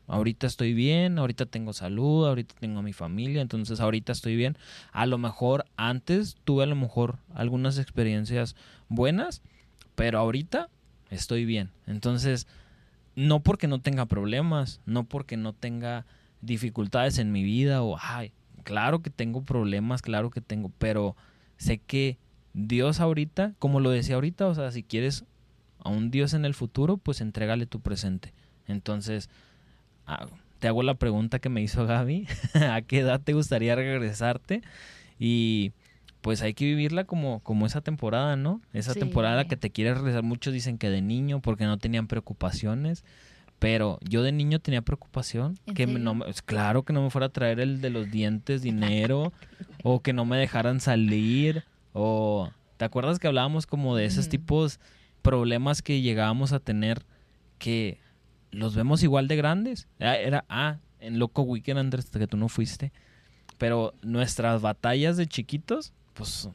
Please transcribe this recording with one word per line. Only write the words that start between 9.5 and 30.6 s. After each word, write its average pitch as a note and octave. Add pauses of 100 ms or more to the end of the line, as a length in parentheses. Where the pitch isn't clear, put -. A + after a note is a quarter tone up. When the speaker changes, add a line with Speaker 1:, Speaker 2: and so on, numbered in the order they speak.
Speaker 1:
pero A#2
ahorita C#3+ (420)
estoy A#2
bien. A2 (160)
Entonces, A#2+ (680)
no D3+
porque E3
no C3+
tenga C3+
problemas, C3
no A#2
porque C3+
no A2
tenga A#2 (360)
dificultades A#2
en G#2+
mi G2
vida B2+
o, G2+
ay, A#2 (320)
claro A#2
que D#3
tengo A#2
problemas, A#2
claro A2+
que A#2+
tengo, G#2+
pero G#2+ (400)
sé A2+
que C3+ (340)
Dios A#2+
ahorita, E3
como C#3
lo C3+
decía B2+
ahorita, F3
o F3
sea, C3+
si A#2+
quieres B2 (600)
a -
un A2
Dios C#3+
en D3+
el C#3+
futuro, C#3+
pues D3+
entrégale A2
tu A2+
presente. F#2+ (340)
Entonces, G#2 (760)
ah, - (320)
te A2+